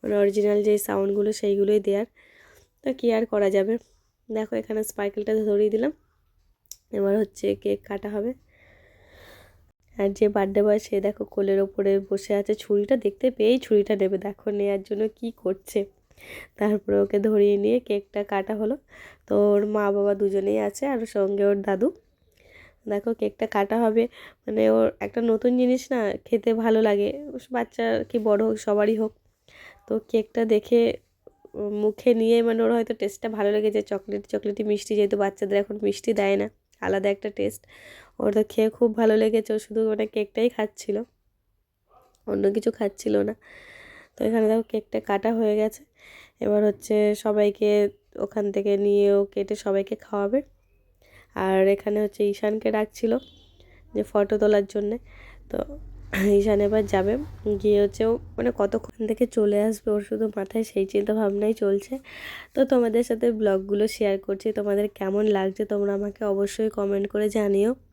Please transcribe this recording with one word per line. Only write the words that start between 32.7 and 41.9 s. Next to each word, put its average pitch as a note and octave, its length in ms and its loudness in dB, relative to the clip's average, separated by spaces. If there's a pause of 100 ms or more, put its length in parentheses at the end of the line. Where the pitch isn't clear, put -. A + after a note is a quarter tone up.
হয়তো A3+ 220 0
টেস্টটা G3+ 340 -6
ভালো G#3 240 0
লেগেছে, G#3+ 300 0
চকলেট, G3+ 440 -6
চকলেটি G#3 380 -4
মিষ্টি, G#3 320 -2
যেহেতু G3+ 200 2
বাচ্চাদের G3 420 0
এখন G3+ 240 -4
মিষ্টি G3+ 300 -2
দেয় G3 240 2
না, G3+ 140 -2 (300)
আলাদা F#3+ 280 -2
একটা G3+ 220 -4
টেস্ট। G3+ 360 -6 (520)
ওর G#3 140 0
তো G#3+ 160 2
খেয়ে A3 220 0
খুব A3 260 0
ভালো A3 200 4
লেগেছে, A3 360 2
ও G#3+ 60 -2
শুধু A3 300 -2
মানে G#3+ 180 -2
কেকটাই A3 420 -2
খাচ্ছিল, G#3+ 540 -4 (1200)